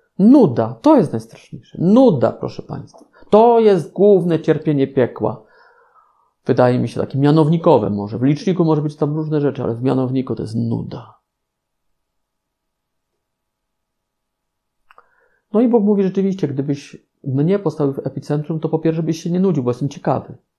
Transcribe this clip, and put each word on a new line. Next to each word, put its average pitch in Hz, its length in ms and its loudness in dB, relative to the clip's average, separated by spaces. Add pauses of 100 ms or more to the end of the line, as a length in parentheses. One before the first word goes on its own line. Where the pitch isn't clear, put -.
(200)
Nuda, 160 640 4
to 302 160 6
jest 170 140 0
najstraszniejsze. - 720 -14
Nuda, 175 500 4
proszę - 320 -12
państwa. - 420 -16 (240)
To 233 300 6
jest 196 320 2
główne 180 480 4
cierpienie 151 480 0
piekła. 113 560 -2 (1040)
Wydaje 127 340 2
mi 120 100 -4
się - 120 -8
takie - 180 -6
mianownikowe 147 720 2
może. 104 300 -6
W 123 40 -2
liczniku 165 420 0
może 156 160 0
być 147 140 -6
tam 147 200 -4
różne 156 260 -4
rzeczy, 131 220 -2
ale 117 120 -4
w 120 80 -10
mianowniku 131 520 -2
to - 80 -8
jest 110 120 -10
nuda. 117 600 -8 (4000)
No 214 80 4
i 254 60 2
Bóg 220 160 2
mówi 202 200 2
rzeczywiście, 190 440 -2
gdybyś 139 580 -8 (200)
mnie 151 340 0
postawił 151 340 -4
w - 140 -8
epicentrum, 151 520 -6
to 156 100 -6
po 160 100 -2
pierwsze 160 240 -2
byś 160 200 -6
się 170 60 -6
nie 180 100 -2
nudził, 175 240 0
bo 120 60 -2
jestem 135 200 -4
ciekawy. - 480 -6 (220)